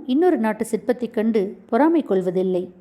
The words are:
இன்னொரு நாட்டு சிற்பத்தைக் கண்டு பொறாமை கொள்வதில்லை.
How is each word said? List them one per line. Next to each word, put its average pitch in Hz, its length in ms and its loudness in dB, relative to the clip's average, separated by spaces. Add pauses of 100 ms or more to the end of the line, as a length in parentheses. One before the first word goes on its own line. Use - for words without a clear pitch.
இன்னொரு 311 340 2
நாட்டு 220 260 -2
சிற்பத்தைக் 226 500 -4
கண்டு 214 420 0 (100)
பொறாமை 302 360 2
கொள்வதில்லை. 185 600 0 (160)